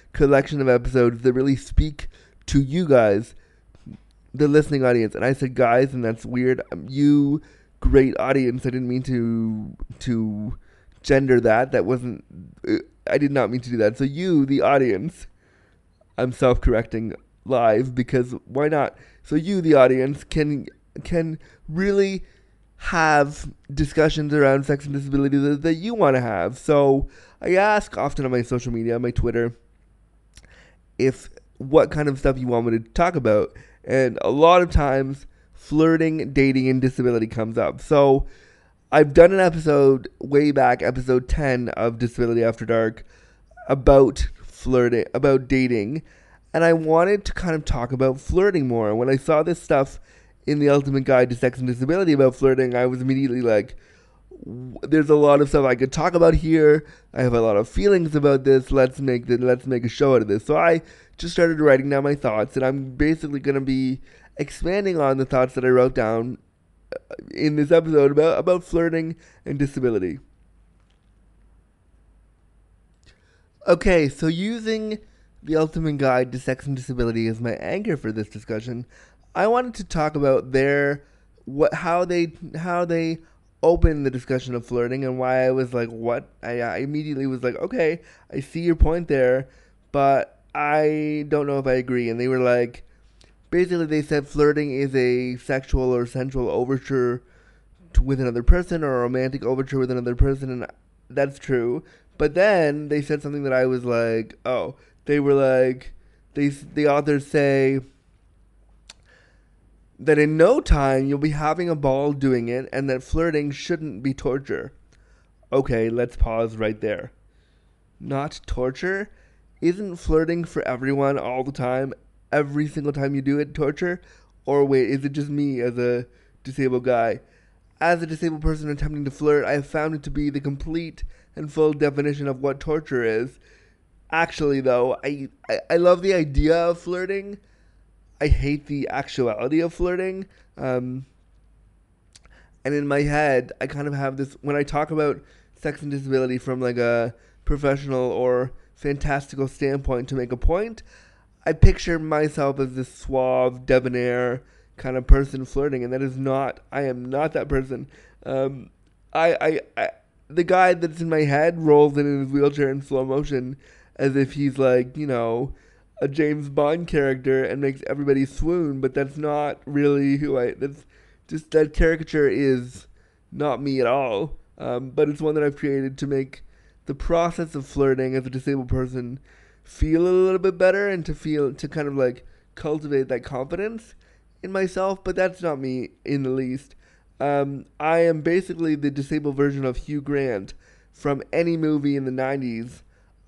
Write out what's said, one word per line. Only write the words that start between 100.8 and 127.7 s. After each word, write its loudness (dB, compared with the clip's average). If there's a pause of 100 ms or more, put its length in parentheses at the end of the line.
that's -4
true. -2 (340)
But 0
then 2
they -2
said -4
something -6
that -2
I 2
was -2
like, -2
"Oh." -4 (300)
They 0
were 2
like, 2 (400)
they 0
s-, -8
the 2
authors 0
say 2 (2250)
that 2
in 2
no 6
time 2
you'll -2
be -2
having -2
a -2
ball 0
doing 0
it -6
and -2
that -4
flirting -2
shouldn't -8
be -2
torture. -6 (800)
Okay, 0
let's -4
pause -2
right -4
there. -6 (880)
Not -8
torture? -4 (520)
Isn't -2
flirting 0
for -8
everyone -2
all -4
the -8
time? -4 (360)
Every 0
single -6
time -2
you -2
do 0
it, -6
torture? -4 (440)
Or 4
wait, 2
is -2
it -6
just -6
me -2
as -2
a -2 (380)
disabled -2
guy? 0 (580)